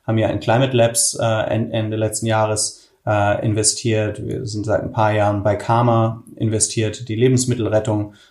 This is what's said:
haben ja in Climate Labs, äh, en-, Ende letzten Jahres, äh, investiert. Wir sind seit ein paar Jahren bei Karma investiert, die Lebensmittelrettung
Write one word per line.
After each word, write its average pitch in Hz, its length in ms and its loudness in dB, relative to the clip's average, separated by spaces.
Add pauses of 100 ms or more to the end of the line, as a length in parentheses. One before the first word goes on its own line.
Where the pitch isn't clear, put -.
haben 113 120 0
ja 107 100 2
in - 140 -2
Climate 127 340 2
Labs, 117 420 2
äh, 117 60 -2
en-, 113 480 0
Ende 110 240 -2
letzten 110 300 -2
Jahres, 110 640 -2 (160)
äh, 104 400 0
investiert. 107 800 0
Wir 110 200 -6
sind 104 200 -6
seit - 160 0
ein - 120 -8
paar 107 200 2
Jahren 104 300 2
bei 104 120 2
Karma 113 680 2 (120)
investiert, 110 720 -2
die 110 60 -4
Lebensmittelrettung 110 1000 0 (180)